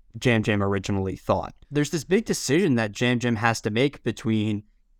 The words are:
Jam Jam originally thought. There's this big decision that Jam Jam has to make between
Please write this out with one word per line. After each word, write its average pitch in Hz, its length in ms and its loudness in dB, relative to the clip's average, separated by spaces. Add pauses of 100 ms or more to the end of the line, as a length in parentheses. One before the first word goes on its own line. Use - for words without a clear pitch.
(180)
Jam 113 260 2
Jam 104 200 2
originally 98 540 -2
thought. - 360 -2 (160)
There's 143 200 -2
this 156 160 -4
big 214 180 0
decision 170 520 2
that 110 180 0
Jam 123 260 2
Jam 120 160 0
has 113 260 0
to 110 80 -2
make 127 340 0
between 110 600 -2 (360)